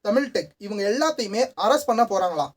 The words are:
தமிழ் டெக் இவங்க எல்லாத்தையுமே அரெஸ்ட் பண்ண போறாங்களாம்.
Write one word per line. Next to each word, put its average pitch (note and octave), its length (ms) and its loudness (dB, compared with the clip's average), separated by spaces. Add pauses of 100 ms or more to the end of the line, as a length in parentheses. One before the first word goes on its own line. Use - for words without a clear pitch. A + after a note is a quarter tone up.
தமிழ் A#3+ 340 0
டெக் E3 240 -4
இவங்க G3+ 320 -6
எல்லாத்தையுமே B3 520 0 (220)
அரெஸ்ட் C#4 260 2
பண்ண A3+ 140 4
போறாங்களாம். F3+ 520 -2